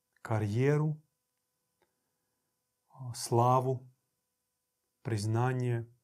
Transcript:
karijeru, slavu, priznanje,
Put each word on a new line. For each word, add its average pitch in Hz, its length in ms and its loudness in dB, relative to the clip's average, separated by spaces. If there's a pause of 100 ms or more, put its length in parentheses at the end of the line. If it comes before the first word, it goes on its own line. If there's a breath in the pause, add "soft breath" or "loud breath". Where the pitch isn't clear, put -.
(220)
karijeru, 131 720 0 (2250)
slavu, 127 760 2 (1120)
priznanje, 117 840 -2 (200)